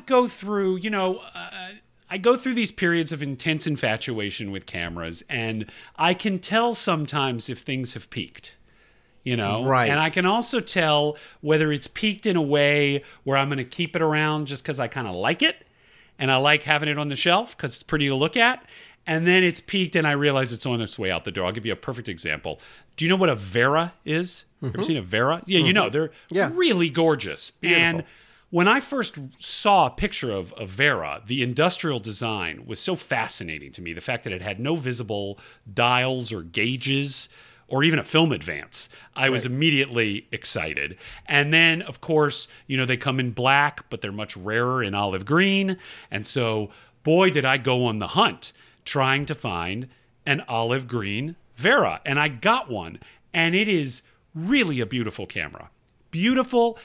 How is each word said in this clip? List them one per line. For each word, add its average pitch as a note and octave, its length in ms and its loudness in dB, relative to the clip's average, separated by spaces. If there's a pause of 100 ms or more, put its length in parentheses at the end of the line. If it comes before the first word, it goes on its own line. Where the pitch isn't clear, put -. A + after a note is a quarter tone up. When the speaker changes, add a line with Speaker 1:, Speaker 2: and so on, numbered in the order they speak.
Speaker 1:
go B3 200 4
through, G3 500 -2
you F#3 120 -4
know, F#3+ 300 0 (160)
uh, F3+ 380 -14 (380)
I G3 60 -6
go A#3 200 4
through B3+ 180 -4
these A3+ 180 0
periods E3+ 400 0
of D3 100 -6
intense D3 440 -2
infatuation A2 840 -2
with F#2+ 140 -8
cameras, E2+ 640 -8
and A2+ 380 -4 (300)
I E3+ 180 4
can F#3+ 240 -2
tell A3+ 340 0
sometimes C#3+ 760 -2
if A#2 80 -8
things C3 340 -6
have - 160 -14
peaked. - 460 -10 (720)
You B2 120 0
know? G#2+ 300 0
Speaker 2:
Right. C3 240 4
Speaker 1:
And D3 100 2
I D#3+ 80 2
can F3+ 160 0
also A3+ 340 2
tell D3+ 600 2 (240)
whether D3+ 280 4
it's C#3+ 160 -2
peaked - 380 -4
in G3+ 120 2
a E3 60 4
way C#3+ 600 4 (220)
where C3+ 120 2
I'm C#3 140 2
gonna C3+ 140 -2
keep D#3 300 -4
it E3+ 60 -2
around D3+ 460 2
just C3+ 180 -8
'cause C#3 160 -4
I A2+ 80 -2
kinda A2+ 240 -6
like A2+ 300 0
it, - 240 0 (520)
and C3+ 120 0
I C3 60 4
like D3 260 4
having D3+ 260 0
it D3 100 -2
on D3 120 -4
the C3+ 60 -4
shelf F#3+ 420 2
'cause C#3 160 -6
it's - 80 -12
pretty D3 260 0
to C3+ 60 2
look D#3 240 0
at, A#3+ 260 2 (420)
and E3 200 0
then F#3 180 6
it's F3 160 0
peaked F#3 360 -2
and D#3 100 2
I D3 60 2
realize C#3 380 2
it's A#2 140 -8
on B2 160 0
its G#2+ 180 -6
way F#2+ 120 -2
out E2 140 -2
the G2+ 60 -6
door. F#2 140 -4
I'll F#2 80 0
give A2 140 -8
you G#2+ 60 -2
a - 40 -2
perfect A#2+ 320 -10
example. D#2+ 500 -6 (380)
Do D#3 80 -4
you E3 60 0
know F#3+ 60 4
what F#3 120 4
a C3 60 2
Vera B2 580 0 (140)
is? E3+ 380 -4 (180)
Ever B2 100 -6
Speaker 2:
Mm-hmm. F#3 100 -4
Speaker 1:
seen E3 140 0
a A2 60 -4
Vera? A#2+ 440 0
Yeah, F3+ 140 4
you F3 140 4
know, G3 120 4
Speaker 2:
Mm-hmm. G2+ 60 -4
Speaker 1:
they're D3+ 180 0 (200)
Speaker 2:
Yeah. E3+ 240 2
Speaker 1:
really A3 340 2
gorgeous. C#3 600 0
Speaker 2:
Beautiful. E3+ 340 2
Speaker 1:
And E3 200 -2 (460)
when F3 160 6
I B3 140 6
first B3+ 380 -6 (200)
saw F#3+ 480 4
a - 40 0
picture - 420 -4
of F#2 240 -4
a - 80 -8
Vera, F#2+ 600 0
the B2+ 160 -2
industrial C#3+ 580 0
design G#2 640 -6
was G#2+ 140 -8
so F#3 140 -2
fascinating E2+ 800 -6
to F#2 100 -16
me. E2 100 -8
The E2+ 80 -10
fact A#2+ 240 -6
that G#2+ 80 -6
it F2+ 80 -6
had G2 180 -8
no C#3 160 -2
visible A2 640 -6 (360)
dials B2 580 2
or F#2 100 -6
gauges C3 880 -2 (420)
or C3+ 140 2
even D#3 140 4
a G#2+ 60 -4
film D#3+ 280 2
advance. - 560 -6 (260)
I C3+ 140 0
was B2+ 160 0
Speaker 2:
Right. B2 80 -4
Speaker 1:
immediately C3 800 0
excited. D#2 640 -4 (300)
And D3 260 2
then, E3 300 4
of - 180 -12
course, D3+ 480 2 (180)
you C3 120 -2
know, C3 80 0
they B2+ 100 2
come C3 240 -2
in B2 120 -2
black, C#3 580 2
but A#2+ 100 -8
they're G2+ 100 -6
much G#2 280 -10
rarer A#2+ 440 -2
in G2+ 120 -4
olive G2+ 320 -2
green. F#3+ 500 2 (340)
And G#2 160 -6
so, A2 440 -2 (320)
boy, F3+ 260 6
did C#3 160 2
I C3 140 2
go B2 260 2
on A2+ 140 0
the F#2+ 100 -4
hunt - 460 0 (320)
trying C3+ 400 0
to D#3 80 -6
find G2 520 -6 (380)
an C#3+ 240 0
olive A#2+ 400 0
green A#2 480 -4 (200)
Vera. D#3 500 2
And C#3 120 0
I D3+ 100 2
got F3 420 0
one. F#2 300 -6 (340)
And E3 200 2
it G#3+ 140 2
is D3 320 -2 (340)
really E3+ 460 2
a A2 60 -2
beautiful A2 400 -6
camera. - 420 -10 (420)
Beautiful. A#3 760 2